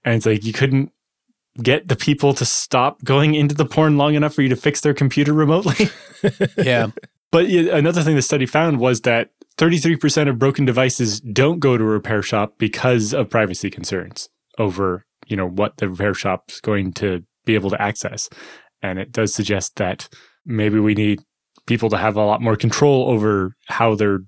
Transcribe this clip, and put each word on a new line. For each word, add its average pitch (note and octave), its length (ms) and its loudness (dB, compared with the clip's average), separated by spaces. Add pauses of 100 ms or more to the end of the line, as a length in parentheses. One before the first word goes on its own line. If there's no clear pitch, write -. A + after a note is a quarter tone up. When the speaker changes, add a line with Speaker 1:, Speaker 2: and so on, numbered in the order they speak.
Speaker 1:
And A#2 120 2
it's A2+ 100 -2
like, G#2+ 180 2
you A2+ 80 -4
couldn't C3+ 380 0 (720)
get B2+ 260 0
the A2+ 80 0
people C#3+ 380 0
to C#3 100 -4
stop - 600 -2
going C#3+ 300 2
into D3 200 0
the D3+ 120 0
porn D#3 300 2
long D3 180 2
enough D3 200 0
for C#3+ 80 0
you C3 60 2
to B2+ 80 0
fix - 260 -2
their D3 120 2
computer C#3+ 380 0
remotely. D#3 640 2
<laughs> - 40 -20 (600)
Speaker 2:
Yeah. B2 300 2 (440)
Speaker 1:
But F3 140 4
y-, F3 260 2
another E3+ 300 2
thing D#3 140 2
the C3 60 2
study C3+ 240 0
found D3+ 340 0
was B2 220 0
that A#2 280 0 (260)
thirty-three E3 400 2
percent D3+ 320 2
of C3 100 0
broken C3+ 260 2
devices B2 560 0
don't C3+ 400 0
go C3 180 2
to A2 60 0
a - 20 0
repair G#2+ 360 -2
shop G#2+ 360 -2
because A2 560 0
of A#2+ 160 -2
privacy G2+ 400 -2
concerns - 580 -8 (300)
over, F#2+ 480 -2 (220)
you G#2+ 80 -4
know, F#2 120 -4
what G2 300 -4
the G2+ 100 -2
repair F#2+ 240 -2
shop's - 480 -6
going G2 340 -2
to F#2 280 -4 (240)
be A2+ 80 2
able G2 160 0
to F#2+ 100 -2
access. - 480 -6 (540)
And F#2 160 -6
it G2 140 -10
does A2 200 -2
suggest G2 440 -4
that - 320 -6 (360)
maybe G#2+ 360 0
we G#2+ 140 2
need G#2 260 0 (460)
people A#2 240 0
to G#2 60 2
have G2 200 -2
a G#2+ 80 2
lot G#2+ 180 0
more A2+ 140 2
control C3 520 2
over G#2 460 0 (140)
how A2+ 260 2
their G2+ 340 0